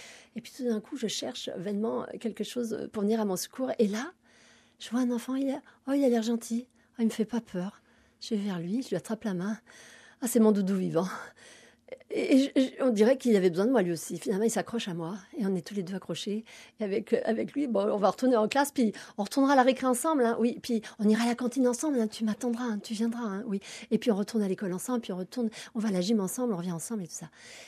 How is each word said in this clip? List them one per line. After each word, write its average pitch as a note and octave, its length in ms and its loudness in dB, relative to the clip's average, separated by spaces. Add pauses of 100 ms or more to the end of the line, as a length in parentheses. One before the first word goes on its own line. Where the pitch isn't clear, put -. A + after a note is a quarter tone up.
(340)
Et A3+ 60 -10
puis - 160 -16
tout C4+ 80 -8
d'un A3+ 160 0
coup, B3 160 -10
je A#3 100 -4
cherche - 500 -8
vainement G#3 500 -4 (140)
quelque A#3 220 -6
chose A3 500 -6
pour G#3 120 -2
venir A3 160 2
à G#3+ 40 0
mon F#3+ 120 0
secours. B3+ 420 -6
Et A3 80 4
là, A3+ 260 -6 (680)
je - 100 -14
vois A#3 100 0
un B3 120 2
enfant, A#3+ 240 -4
il C4+ 140 0
a, C#4 120 -6 (240)
oh, C4+ 60 -2
il C#4+ 120 4
a C4 40 6
l'air A#3 140 4
gentil. A#3 440 -2 (260)
Oh, - 100 -4
il A3+ 40 4
me G#3+ 40 2
fait - 140 -2
pas A3+ 160 -2
peur. F#3+ 400 -6 (400)
Je - 140 -6
vais G3+ 60 0
vers G3 180 -4
lui, F#3 240 -4
je - 60 -12
lui F#3+ 80 -2
attrape G#3+ 260 -6
la G3+ 120 -2
main. G3 220 -2 (640)
Ah, C#4 60 -4
c'est A#3 140 4
mon G#3+ 100 8
doudou G3 240 2
vivant. F3+ 320 0 (1040)
Et - 280 4
je, C4+ 180 4
je, C4 280 2
on C4 60 4
dirait A3 280 4
qu'il A#3 180 4
avait F#3 140 4
besoin F3+ 160 2
de B3 40 2
moi B3+ 120 4
lui F3 100 0
aussi. E3+ 260 -6
Finalement, G3+ 260 0
il A3+ 60 2
s'accroche A3+ 380 -4
à F3+ 60 -6
moi E3+ 220 -6 (200)
et C4 80 -2
on G3 100 0
est F3 120 -4
tous G#3 80 -12
les G3+ 80 -4
deux F3+ 120 -8
accrochés. G3 500 -6 (360)
Et A3 40 -2
avec, - 280 -2 (120)
avec A3 280 0
lui, C#4+ 140 -2
bon, G3+ 200 0
on G#3 120 0
va G3 120 6
retourner B3+ 260 2
en G#3+ 120 4
classe, C4+ 240 2
puis G#3+ 200 2 (260)
on G3 60 -2
retournera C4+ 280 4
à C#4+ 40 6
la C4 60 10
récré C4 240 4
ensemble, C4 380 2
hein, A#3 140 2
oui. A3+ 240 0
Puis A3+ 180 -2 (180)
on G#3 100 4
ira A3 160 4
à - 20 0
la A#3+ 80 2
cantine B3 340 2
ensemble, C4 320 0
hein, A3 80 2
tu - 160 -4
m'attendras, A3+ 400 -2
hein, A3 140 -2
tu G#3+ 160 -8
viendras, A#3 280 -2
hein, G3+ 240 -4
oui. G3 140 -2 (300)
Et A3 80 4
puis A#3+ 120 0
on G3+ 60 2
retourne G#3 260 -2
à G3 60 0
l'école F#3 240 -2
ensemble, A#3 300 -2
puis G#3+ 100 -8
on F3+ 60 -4
retourne, G#3+ 320 -4 (240)
on A3+ 60 -2
va G#3+ 80 0
à G3+ 40 0
la F#3 80 2
gym G#3 200 2
ensemble, A3+ 340 -2
on - 20 -2
revient F3 160 -4
ensemble F#3+ 300 -6
et E3 60 -10
tout - 60 -14
ça. - 160 -12 (380)